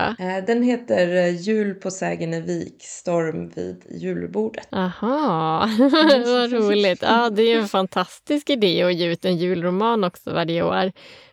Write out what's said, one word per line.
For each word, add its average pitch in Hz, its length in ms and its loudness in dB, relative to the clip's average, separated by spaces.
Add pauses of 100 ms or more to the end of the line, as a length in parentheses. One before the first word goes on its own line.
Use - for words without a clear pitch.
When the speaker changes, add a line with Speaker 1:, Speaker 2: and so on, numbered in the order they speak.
(200)
Speaker 1:
Eh, 185 280 -6
den 240 160 2
heter, 220 520 0
eh, 175 260 2
Jul 208 340 0
på 190 160 -8
Sägenevik, 170 920 -6
storm 170 720 -4
vid 180 340 -10
julbordet. 180 840 -6
Speaker 2:
Aha, 185 920 -2
<laughs> 214 160 0 (340)
Speaker 1:
Mm. 247 120 4
Speaker 2:
vad 247 280 0
roligt. 208 480 2
Ja, 233 280 2
det 208 120 0
är 233 140 4
ju 226 60 2
en 208 60 -2
fantastisk 196 840 -2
idé 190 340 2
att 180 100 4
ge 170 180 -2
ut 170 140 -4
en 180 120 2
julroman 185 680 0
också 175 300 -6
varje 165 300 0
år. 185 280 0 (420)